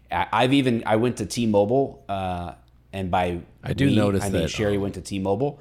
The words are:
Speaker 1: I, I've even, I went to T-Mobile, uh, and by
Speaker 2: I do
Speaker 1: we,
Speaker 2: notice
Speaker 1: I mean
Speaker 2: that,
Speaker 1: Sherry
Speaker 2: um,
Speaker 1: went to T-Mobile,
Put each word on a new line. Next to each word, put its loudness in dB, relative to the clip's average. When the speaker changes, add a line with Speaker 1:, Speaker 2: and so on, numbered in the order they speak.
Speaker 1:
I, -2
I've 2
even, 2
I 2
went 0
to -4
T-Mobile, 0
uh, -6
and -6
by 0
Speaker 2:
I -4
do 2
Speaker 1:
we, 4
Speaker 2:
notice 2
Speaker 1:
I -2
mean -2
Speaker 2:
that, -2
Speaker 1:
Sherry 0
Speaker 2:
um, -2
Speaker 1:
went -4
to -12
T-Mobile, -4